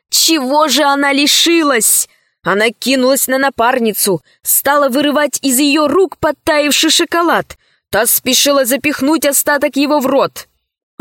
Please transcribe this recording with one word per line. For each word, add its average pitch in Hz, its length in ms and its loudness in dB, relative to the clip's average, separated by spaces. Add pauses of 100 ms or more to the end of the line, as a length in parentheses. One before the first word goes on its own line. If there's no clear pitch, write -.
чего 302 580 0
же 269 160 0
она 277 300 0
лишилась. 285 960 0 (340)
Она 208 280 0
кинулась 262 560 0
на 262 100 -2
напарницу, 233 840 -2 (200)
стала 285 480 0
вырывать 294 540 0
из 254 160 0
её 294 280 2
рук 359 300 0
подтаявший 302 720 0
шоколад. 320 680 0 (340)
Та 220 160 0
спешила 269 580 0
запихнуть 277 600 -2
остаток 285 500 0
его 285 240 0
в 254 80 -2
рот. 254 400 -2 (540)